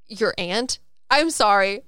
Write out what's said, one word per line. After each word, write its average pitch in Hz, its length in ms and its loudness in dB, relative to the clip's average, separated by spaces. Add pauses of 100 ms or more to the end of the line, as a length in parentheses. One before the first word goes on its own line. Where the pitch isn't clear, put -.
your 208 320 -4
aunt? 196 400 -4 (320)
I'm 302 200 2
sorry, 202 580 2